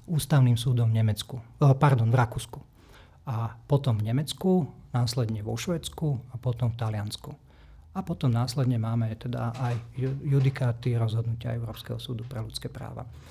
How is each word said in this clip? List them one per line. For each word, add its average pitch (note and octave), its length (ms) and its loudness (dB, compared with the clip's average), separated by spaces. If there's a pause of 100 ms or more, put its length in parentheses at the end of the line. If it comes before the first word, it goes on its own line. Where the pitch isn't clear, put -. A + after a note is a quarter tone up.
ústavným C3 560 4
súdom A#2+ 320 2
v A2+ 80 4
Nemecku, A2 400 0
e, - 320 4
pardon, C3 400 4
v B2 60 6
Rakúsku. - 420 -2 (640)
A A2+ 320 -4
potom B2+ 480 0
v A2 80 0
Nemecku, D#3 560 2 (240)
následne A#2 480 0
vo A2+ 160 -4
Švédsku D3+ 720 -4
a - 80 -12
potom A#2 400 -2
v - 0 -
Taliansku. G#2+ 560 -6 (640)
A F#3+ 80 -4
potom E3+ 240 -2
následne B2 480 0
máme A2+ 400 0
teda A#2+ 400 -6
aj B2 180 -2 (220)
ju-, C3 320 -4
judikáty, C3+ 640 2
rozhodnutia A#2 640 -2
Európskeho A2+ 400 -8
súdu A#2 320 -8
pre A2 160 -6
ľudské A2+ 240 -10
práva. - 400 -10 (220)